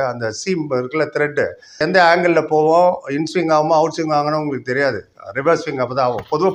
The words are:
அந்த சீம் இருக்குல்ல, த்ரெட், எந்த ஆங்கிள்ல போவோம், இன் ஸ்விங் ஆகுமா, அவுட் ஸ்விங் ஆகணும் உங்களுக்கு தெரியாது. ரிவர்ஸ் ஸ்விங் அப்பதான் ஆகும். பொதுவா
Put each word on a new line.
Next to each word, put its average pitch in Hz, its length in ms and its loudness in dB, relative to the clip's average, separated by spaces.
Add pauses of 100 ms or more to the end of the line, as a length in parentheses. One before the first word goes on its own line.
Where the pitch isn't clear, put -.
அந்த 120 180 -6 (140)
சீம் 180 240 -4 (140)
இருக்குல்ல, 131 360 -2
த்ரெட், 147 280 -2 (440)
எந்த 180 120 2 (140)
ஆங்கிள்ல 170 300 2 (120)
போவோம், 160 360 4 (260)
இன் 156 160 -2
ஸ்விங் 165 260 0
ஆகுமா, 160 240 2
அவுட் 160 160 0
ஸ்விங் 160 200 -2
ஆகணும் 151 260 0
உங்களுக்கு 127 280 -6
தெரியாது. 131 280 0 (380)
ரிவர்ஸ் 160 260 2
ஸ்விங் 135 200 -4
அப்பதான் 127 260 -2
ஆகும். 107 220 -6
பொதுவா 165 240 2